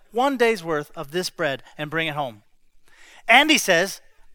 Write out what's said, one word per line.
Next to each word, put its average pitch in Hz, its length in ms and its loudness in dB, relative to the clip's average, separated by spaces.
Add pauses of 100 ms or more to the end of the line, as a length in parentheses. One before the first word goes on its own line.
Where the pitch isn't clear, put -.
(120)
one 262 240 0
day's 226 280 0
worth 151 300 -6
of 147 180 -12
this 180 180 -6
bread 139 340 -6 (140)
and 151 120 -10
bring 160 180 -4
it 147 80 -8
home." 123 280 -8 (840)
And 277 220 6
he 294 80 4
says, 180 440 0 (340)